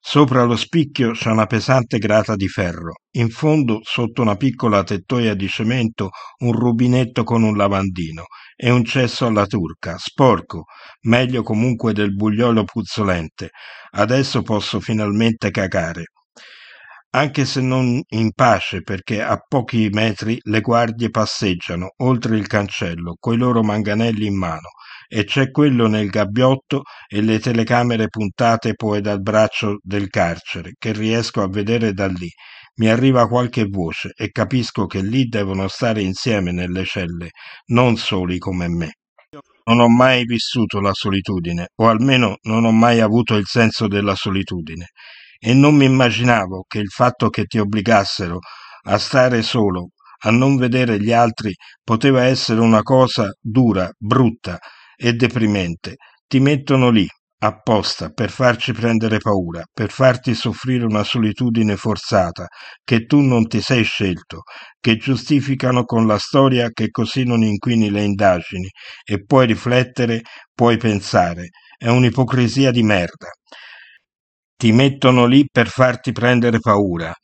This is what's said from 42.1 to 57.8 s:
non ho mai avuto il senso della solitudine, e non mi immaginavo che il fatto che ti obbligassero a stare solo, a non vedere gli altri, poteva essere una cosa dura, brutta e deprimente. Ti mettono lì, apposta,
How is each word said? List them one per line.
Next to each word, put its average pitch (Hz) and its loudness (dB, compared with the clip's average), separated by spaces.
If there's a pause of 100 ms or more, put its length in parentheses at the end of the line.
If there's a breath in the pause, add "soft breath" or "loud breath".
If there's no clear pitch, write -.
non 110 0
ho 113 2
mai 117 4
avuto 113 2
il 104 0
senso 113 0
della 101 -2
solitudine, 87 -6 (520 loud breath)
e 120 4
non 143 8
mi 139 6
immaginavo 117 2
che - -10
il 104 -4
fatto 117 0
che 107 -4
ti 113 -6
obbligassero 101 0 (460 loud breath)
a 104 -2
stare 127 2
solo, 92 0 (300 soft breath)
a 107 -2
non 131 4
vedere 123 0
gli 104 0
altri, 110 0 (320 loud breath)
poteva 127 2
essere 127 0
una 110 4
cosa 127 2 (140)
dura, 104 2
brutta 113 0 (360 loud breath)
e 120 0
deprimente. 104 -2 (320 soft breath)
Ti 131 0
mettono 135 2
lì, 104 4 (320)
apposta, 104 -2